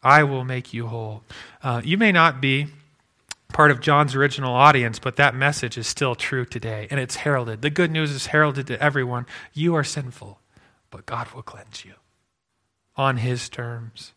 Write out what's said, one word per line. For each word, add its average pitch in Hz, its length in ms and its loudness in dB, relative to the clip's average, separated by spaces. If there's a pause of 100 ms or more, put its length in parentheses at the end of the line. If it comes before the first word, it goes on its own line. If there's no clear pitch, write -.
I 147 220 8
will 139 200 -2
make 127 300 -8
you 117 140 -8
whole." 110 360 -10 (380)
Uh, 120 240 -2
you 175 140 0
may 220 120 4
not 165 300 4
be 139 280 0 (800)
part 147 200 6
of 123 120 0
John's 143 340 2
original 135 360 0
audience, 123 460 6
but - 200 -6
that 139 180 4
message 135 420 -2
is 113 80 -8
still 127 300 -2
true - 280 -4
today, 110 460 -8
and 139 100 -2
it's 127 180 -8
heralded. 120 440 -2
The 147 80 0
good 165 220 0
news 156 180 -2
is 139 180 -8
heralded 143 380 2
to 127 160 -6
everyone. 127 460 -2 (260)
You 165 220 0
are 147 80 0
sinful, 123 560 -10 (500)
but - 160 -20
God 117 280 -10
will 123 100 -18
cleanse - 420 -20
you 95 80 -20 (1000)
on 135 220 0
his 120 300 -4
terms. 117 680 -14